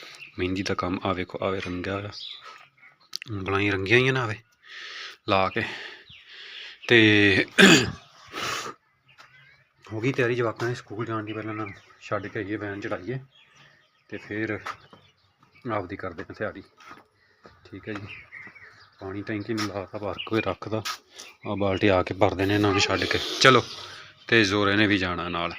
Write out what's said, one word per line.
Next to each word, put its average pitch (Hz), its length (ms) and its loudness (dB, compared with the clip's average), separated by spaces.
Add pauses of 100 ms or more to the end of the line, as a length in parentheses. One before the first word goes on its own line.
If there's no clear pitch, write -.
(380)
ਮਹਿੰਦੀ 92 240 -2
ਦਾ 95 120 0
ਕੰਮ 87 300 -2
ਆ 98 80 2
ਵੇਖੋ, 90 300 -6
ਆਵੇ 95 240 -2
ਰੰਗਿਆ 90 280 -4
ਹੋਇਆ, 101 160 -8 (1200)
ਉਂਗਲਾਂ 98 280 -2
ਹੀ 101 100 2
ਰੰਗੀਆਂ 98 280 4
ਹੋਈਆਂ 131 140 2
ਨਾ 131 100 0
ਆਵੇ 107 140 -4 (920)
ਲਾ 95 200 6
ਕੇ। 107 140 -2 (1300)
ਤੇ 107 580 6 (2500)
ਹੋ 110 160 -8
ਗਈ 131 120 0
ਤਿਆਰੀ 123 220 0
ਜਵਾਕਾਂ 120 340 -2
ਦੇ 123 60 -2
ਸਕੂਲ 110 320 -10
ਜਾਣ 110 180 -6
ਦੀ, 107 80 -10
ਪਹਿਲਾਂ 107 200 -8
ਇਹਨਾਂ 107 140 -6
ਨੂੰ 101 80 -12 (260)
ਛੱਡ 101 260 -4
ਕੇ 107 120 -8
ਆਈਏ, 104 180 -4
ਵੈਨ 101 240 -6
ਚੜਾਈਏ 107 380 -6 (920)
ਤੇ 104 80 -10
ਫਿਰ 104 400 -6 (1120)
ਆਪਦੀ 98 240 -6
ਕਰਦੇ 90 260 -10
ਹਾਂ 92 120 -14
ਤਿਆਰੀ। 98 280 -8 (1000)
ਠੀਕ 101 240 -16
ਹੈ 107 60 -6
ਜੀ, 101 120 -10 (920)
ਪਾਣੀ 98 220 -8
ਟੈਂਕੀ 104 320 -4
ਨੂੰ 107 120 -2
ਲਾਤਾ, 98 320 -8
ਭਰ 101 200 -6 (100)
ਕੇ 110 120 0
ਰੱਖਦਾ। 101 420 -4 (640)
ਆਹ 104 100 -4
ਬਾਲਟੀ 98 320 4
ਆ 92 140 6
ਕੇ 98 120 -2
ਭਰ 95 200 4
ਦੇਣੇ 98 200 0
ਇਹਨਾਂ 104 180 4
ਨੂੰ 98 80 4
ਛੱਡ 95 240 0
ਕੇ। - 140 0 (220)
ਚਲੋ, 127 220 8 (640)
ਤੇ 113 160 6
ਜ਼ੋਰੇ 101 320 2
ਨੇ 107 100 6
ਵੀ 101 120 4
ਜਾਣਾ 87 300 -2
ਨਾਲ। 85 300 -2